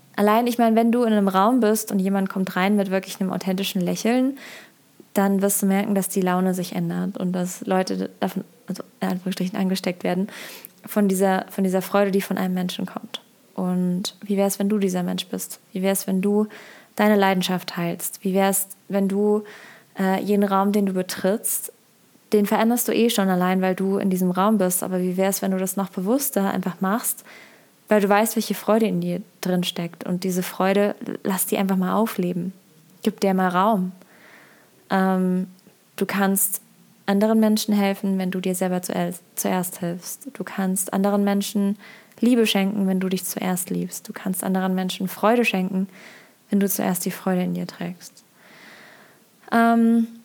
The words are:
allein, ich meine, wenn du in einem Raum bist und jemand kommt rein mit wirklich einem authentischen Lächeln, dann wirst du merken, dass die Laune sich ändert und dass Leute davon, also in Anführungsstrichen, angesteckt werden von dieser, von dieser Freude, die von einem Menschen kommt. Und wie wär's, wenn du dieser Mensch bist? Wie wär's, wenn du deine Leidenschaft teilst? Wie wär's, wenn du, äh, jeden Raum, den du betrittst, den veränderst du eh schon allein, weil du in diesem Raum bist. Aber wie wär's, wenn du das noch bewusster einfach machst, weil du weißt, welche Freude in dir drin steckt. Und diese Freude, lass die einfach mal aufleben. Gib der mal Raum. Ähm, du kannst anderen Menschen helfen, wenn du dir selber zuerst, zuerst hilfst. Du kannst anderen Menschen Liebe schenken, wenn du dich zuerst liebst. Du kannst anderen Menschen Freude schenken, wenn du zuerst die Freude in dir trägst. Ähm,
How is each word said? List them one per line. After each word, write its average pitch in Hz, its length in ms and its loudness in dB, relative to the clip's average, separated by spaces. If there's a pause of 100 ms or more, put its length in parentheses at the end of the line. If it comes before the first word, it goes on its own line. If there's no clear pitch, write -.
(160)
allein, 214 300 4
ich 240 120 -2
meine, 226 180 4
wenn 226 160 4
du 240 120 2
in 220 80 2
einem 202 160 4
Raum 202 320 6
bist 214 300 2
und 208 80 0
jemand 190 300 2
kommt 190 280 -4
rein 196 200 4
mit 196 140 0
wirklich 190 300 -4
einem 185 120 -2
authentischen 190 480 -2
Lächeln, 240 580 0 (760)
dann 196 280 2
wirst 202 200 0
du 202 40 2
merken, 196 280 2
dass 190 140 0
die 196 140 -2
Laune 180 320 2
sich 180 200 -6
ändert 175 440 -4
und 180 140 -2
dass 180 340 -6
Leute 190 440 -2 (100)
davon, 190 240 -4 (220)
also - 160 -10 (180)
in 190 80 -2
Anführungsstrichen, 185 500 -4
angesteckt 185 460 -2
werden 180 240 -2 (580)
von 202 220 2
dieser, 190 420 2
von 196 140 -2
dieser 185 180 0
Freude, 202 280 2
die 196 120 2
von 185 160 -4
einem 185 160 -2
Menschen 185 320 -4
kommt. - 340 -12 (340)
Und 180 680 -2
wie 202 140 -2
wär's, 196 220 0
wenn 202 100 0
du 214 100 2
dieser 185 240 0
Mensch 180 240 -4
bist? - 340 -10 (120)
Wie 185 100 -6
wär's, 196 240 0
wenn 190 160 0
du 208 240 2 (500)
deine 214 200 4
Leidenschaft 190 540 2
teilst? 175 540 -6
Wie 190 100 0
wär's, 196 340 2 (200)
wenn 196 200 0
du, 208 360 2 (540)
äh, 190 240 2
jeden 202 220 2
Raum, 196 280 2
den 208 140 2
du 190 80 -2
betrittst, - 760 -2 (600)
den 208 140 4
veränderst 226 420 2
du 214 60 0
eh 226 160 4
schon 190 180 2
allein, 185 320 2
weil 185 140 2
du 190 240 0
in 202 100 0
diesem 185 220 2
Raum 196 260 2
bist. 180 260 0
Aber 185 180 -2
wie 180 180 -2
wär's, 190 240 0
wenn 196 80 0
du 190 80 0
das 190 180 -4
noch 196 140 -2
bewusster 196 600 -2
einfach 180 300 -4
machst, 196 440 -2 (640)
weil 214 120 6
du 196 80 2
weißt, 208 280 2
welche 208 180 -2
Freude 220 320 2
in 180 160 0
dir 175 180 -2 (220)
drin 180 220 2
steckt. 170 400 -8
Und 180 200 -2
diese 185 180 0
Freude, 196 520 0 (300)
lass 190 200 0
die - 140 0
einfach 196 180 2
mal 185 180 0
aufleben. 180 600 -2 (480)
Gib 208 180 -2
der 196 140 2
mal 185 140 2
Raum. 185 440 2 (960)
Ähm, 185 580 2 (500)
du 190 100 -2
kannst 196 560 0 (420)
anderen 214 340 4
Menschen 214 360 2
helfen, 196 420 0
wenn 185 140 -2
du 185 100 -4
dir 185 140 -2
selber 180 260 -2
zuerst, 180 420 -4 (120)
zuerst 185 460 -2
hilfst. 175 520 -8
Du - 100 -8
kannst 190 520 -4
anderen 202 300 2
Menschen 202 520 0 (440)
Liebe 233 260 4
schenken, 196 400 0
wenn 185 140 0
du 185 80 -2
dich 185 160 -4
zuerst - 440 -4
liebst. 175 400 -6
Du 214 40 -12
kannst - 320 -6
anderen 185 300 0
Menschen 185 340 -4
Freude 233 360 2
schenken, 190 440 -2 (600)
wenn 202 120 2
du 196 80 2
zuerst - 360 -2
die 190 60 -4
Freude 180 320 -2
in 180 120 -2
dir 180 120 -6
trägst. - 580 -12 (1300)
Ähm, 233 560 4 (180)